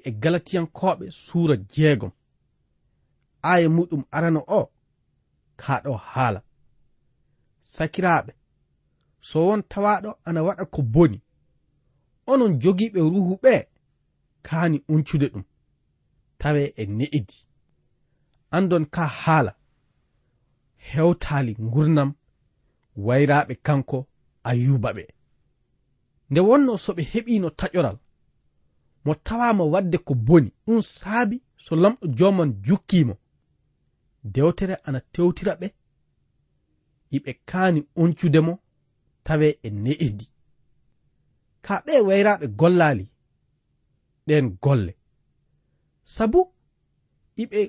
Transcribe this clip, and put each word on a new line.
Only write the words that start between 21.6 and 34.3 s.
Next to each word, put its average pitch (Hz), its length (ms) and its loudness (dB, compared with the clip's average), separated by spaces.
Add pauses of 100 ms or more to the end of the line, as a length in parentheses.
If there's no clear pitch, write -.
wayraaɓe 139 580 2
kanko 139 440 -4 (460)
Ayuba 123 480 0
ɓe. 92 120 -12 (1300)
Nde 147 100 2
wonno 247 360 4
so - 160 -8
ɓe 170 100 -6
heɓino 220 480 -4
taƴoral, 127 480 -4 (1040)
mo 147 100 -2
tawama 226 500 -2
wadde 175 340 0
ko - 160 -6
boni, 120 360 4 (100)
ɗum 226 220 0
saabi 220 540 -4 (200)
so - 200 -12
lamɗo 202 300 2
joman 160 440 2 (120)
jukkimo, 143 520 0 (1120)
dewtere 170 500 -2 (100)